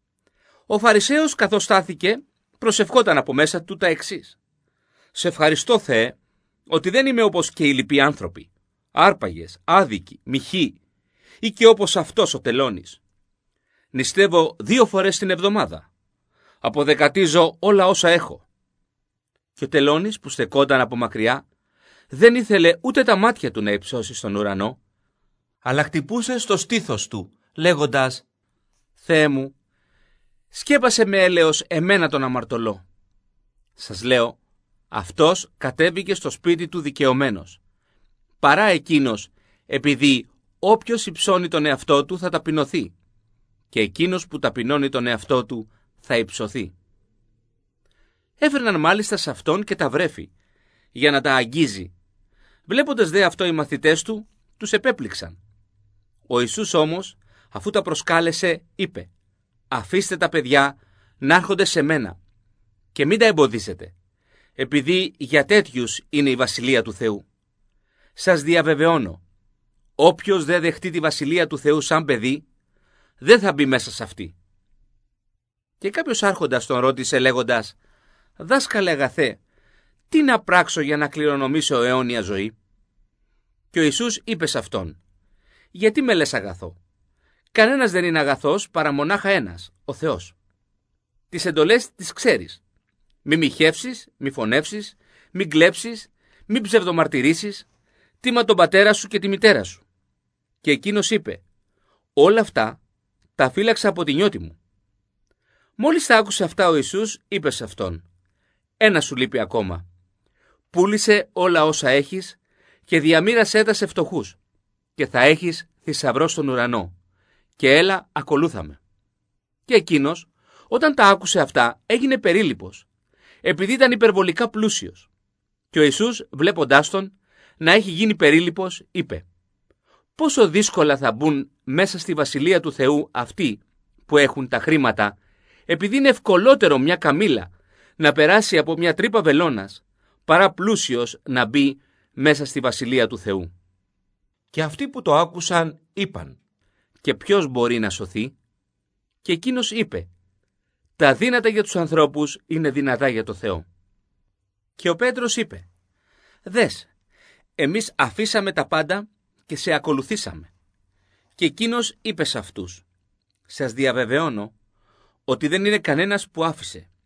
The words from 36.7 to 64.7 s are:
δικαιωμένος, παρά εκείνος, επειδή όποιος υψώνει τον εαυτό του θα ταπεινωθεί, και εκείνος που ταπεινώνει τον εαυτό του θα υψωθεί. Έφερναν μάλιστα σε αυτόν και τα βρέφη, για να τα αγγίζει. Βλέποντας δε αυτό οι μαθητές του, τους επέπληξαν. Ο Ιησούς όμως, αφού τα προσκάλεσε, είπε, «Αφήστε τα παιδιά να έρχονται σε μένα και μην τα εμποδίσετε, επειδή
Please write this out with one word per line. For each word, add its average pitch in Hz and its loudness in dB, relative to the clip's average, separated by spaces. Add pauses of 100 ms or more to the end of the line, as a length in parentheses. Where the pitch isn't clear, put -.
δικαιωμένος, 131 -2 (800)
παρά 160 4
εκείνος, 147 0 (360)
επειδή 135 0 (300)
όποιος 220 0
υψώνει 180 -2
τον 156 -2
εαυτό 143 2
του 175 -8
θα 175 -6
ταπεινωθεί, 156 -4 (760)
και - -2
εκείνος 165 -2
που 147 -12
ταπεινώνει 131 -2
τον 123 -4
εαυτό 120 -2
του 113 -12 (280)
θα - -4
υψωθεί. 107 -8 (1700)
Έφερναν 254 0
μάλιστα 196 0
σε - -8
αυτόν 170 -2
και 202 -6
τα 151 -2
βρέφη, 143 -4 (600)
για 143 2
να 139 0
τα 139 0
αγγίζει. 117 -2 (680)
Βλέποντας 240 0
δε 190 2
αυτό 185 -2
οι 175 -2
μαθητές 156 0
του, 214 -10 (300)
τους 214 -6
επέπληξαν. 117 -4 (880)
Ο 123 0
Ιησούς 123 -4
όμως, 165 -2 (320)
αφού - -10
τα 208 0
προσκάλεσε, 165 -2 (120)
είπε, - -8 (580)
«Αφήστε 180 -4
τα 170 0
παιδιά 139 0 (400)
να 143 2
έρχονται 185 0
σε - 0
μένα 139 -4 (720)
και 143 -2
μην 185 2
τα 233 6
εμποδίσετε, 113 0 (600)
επειδή 147 -2